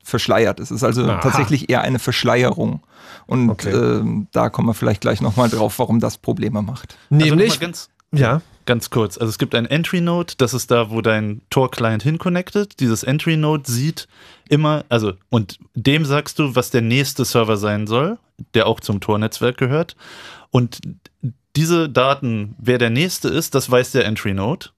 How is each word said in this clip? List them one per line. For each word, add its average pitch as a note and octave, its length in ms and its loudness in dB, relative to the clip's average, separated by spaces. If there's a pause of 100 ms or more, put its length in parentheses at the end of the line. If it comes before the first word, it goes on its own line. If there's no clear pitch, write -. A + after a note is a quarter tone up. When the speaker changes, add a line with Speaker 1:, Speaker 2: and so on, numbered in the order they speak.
Speaker 1:
verschleiert A2 560 0
ist. - 100 -10
Es A#2 80 -6
ist A2 60 -6
also A#2 220 0
Speaker 2:
Aha. G#2 160 0
Speaker 1:
tatsächlich C3 500 0
eher B2 100 2
eine B2+ 160 -2
Verschleierung. A#2+ 840 0 (440)
Und, B2 240 2
Speaker 2:
Okay. G2+ 220 -4
Speaker 1:
ähm, A2+ 600 0
da A#2 180 0
kommen - 180 -2
wir A#2 80 0
vielleicht A2+ 260 -2
gleich A#2 200 0
nochmal A#2 280 2
drauf, A2 300 0
warum A#2 200 2
das A2+ 200 -2
Probleme G#2+ 420 -2
macht. A2+ 360 -10 (140)
Speaker 3:
Also D3+ 140 6
Speaker 2:
Nämlich E3 280 4
Speaker 3:
nochmal E3+ 140 -4
ganz - 220 -12 (220)
Speaker 2:
Ja. C#3 300 2 (260)
Speaker 3:
Ganz A#2+ 220 0
kurz. G#2+ 300 -2
Also A2+ 100 -2
es G#2+ 80 -6
gibt C3 160 -2
ein A#2+ 140 0
Entry-Node, E3+ 680 0
das B2+ 180 2
ist - 160 -2
da, A#2 180 4
wo A2+ 120 -2
dein G#2+ 400 0 (100)
Tor-Client A#2 500 0
hinconnectet. F3+ 800 -2
Dieses A2+ 240 0
Entry-Node D3+ 680 0
sieht C3+ 360 -4 (420)
immer, D3+ 400 2
also, G#2+ 240 2 (160)
und A2+ 300 0 (160)
dem C#3 280 2
sagst C#3+ 360 -2
du, C#3 160 0
was B2 160 0
der A#2+ 100 2
nächste B2+ 440 0
Server A2 320 2
sein G#2 280 -2
soll, C#3 320 -2 (380)
der A2 100 4
auch A2 140 0
zum G2+ 220 -4
Tor-Netzwerk A2 560 -2
gehört. C#3+ 380 -2 (540)
Und B2 300 0 (760)
diese D#3+ 340 2
Daten, B2 680 0
wer B2 220 2
der A#2 100 2
nächste D3+ 380 -2
ist, D3+ 260 -2
das C3+ 160 0
weiß B2 220 2
der B2+ 140 2
Entry-Node. G#2 720 -4